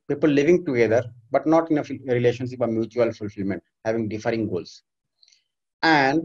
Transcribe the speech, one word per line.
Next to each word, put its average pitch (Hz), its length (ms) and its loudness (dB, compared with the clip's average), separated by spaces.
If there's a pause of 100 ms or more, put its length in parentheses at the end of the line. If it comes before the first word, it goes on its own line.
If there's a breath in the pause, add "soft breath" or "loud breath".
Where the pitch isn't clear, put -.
people 143 200 0
living 151 380 4
together, 120 380 2 (260)
but 139 160 -2
not 165 240 2
in 151 80 0
a 135 60 -4
fil-, 135 120 -10 (100)
relationship 123 540 -2
of 117 80 -2
mutual 113 440 -2
fulfillment, 98 500 -8 (220)
having 113 240 -2
differing 110 380 -4
goals. - 360 -10 (1000 soft breath)
And 156 420 4